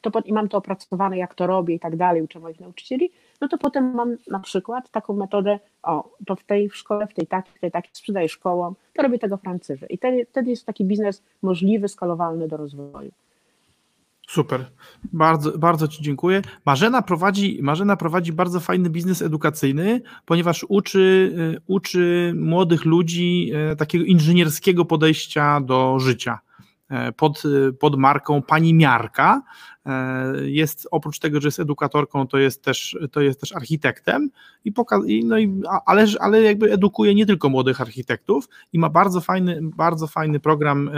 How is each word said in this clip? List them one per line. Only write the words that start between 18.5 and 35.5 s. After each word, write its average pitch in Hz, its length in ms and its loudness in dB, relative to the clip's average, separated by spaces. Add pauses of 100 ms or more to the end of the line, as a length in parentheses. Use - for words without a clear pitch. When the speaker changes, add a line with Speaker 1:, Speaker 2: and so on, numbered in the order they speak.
Speaker 2:
fajny 175 300 0
biznes 170 320 -2
edukacyjny, 156 760 -2 (240)
ponieważ 170 440 0
uczy, 190 680 4 (220)
y, - 100 -14
uczy 175 680 0
młodych 165 480 2
ludzi, 170 680 2 (200)
y, 147 40 -6
takiego 160 280 -2
inżynierskiego 175 800 4
podejścia 151 760 2
do 131 380 0
życia. 123 400 -2 (520)
E, 123 220 -6
pod, 151 320 0
y, 139 280 2
pod 143 260 2
marką 143 440 4
Pani 165 320 4
Miarka. 151 680 4 (440)
E, 131 460 -4 (120)
jest, 147 460 -2
oprócz 156 280 -6
tego, 151 220 -2
że 147 80 -2
jest 143 120 -6
edukatorką, 143 680 -2
to 139 120 -2
jest 135 260 0
też, - 340 -4 (140)
to 151 80 -2
jest 139 200 0
też 147 160 -12
architektem 156 760 -2 (340)
i 208 80 -4
poka-, 214 340 0
i, 220 180 0
no 226 140 2
i, 196 220 0 (100)